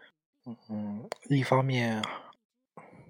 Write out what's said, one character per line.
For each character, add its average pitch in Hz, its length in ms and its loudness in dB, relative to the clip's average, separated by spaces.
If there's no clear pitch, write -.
嗯， 107 640 -6
一 139 140 4
方 131 200 6
面， 120 400 0